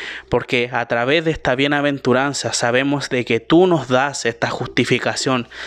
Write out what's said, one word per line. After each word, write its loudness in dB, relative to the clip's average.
porque 0
a -2
través 0
de 0
esta 0
bienaventuranza 0
sabemos 0
de -2
que 0
tú 4
nos 0
das 0
esta -2
justificación -2